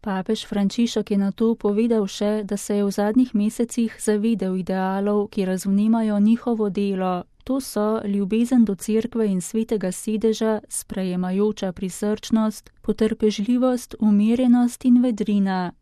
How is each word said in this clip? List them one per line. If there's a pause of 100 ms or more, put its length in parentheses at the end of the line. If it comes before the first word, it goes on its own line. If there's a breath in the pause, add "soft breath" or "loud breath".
Papež
Frančišek
je
nato
povedal
še,
da
se
je
v
zadnjih
mesecih
zavedel
idealov,
ki
razvnemajo
njihovo
delo. (220)
To
so
ljubezen
do
Cerkve
in
Svetega
sedeža,
sprejemajoča
prisrčnost, (120)
potrpežljivost,
umirjenost
in
vedrina.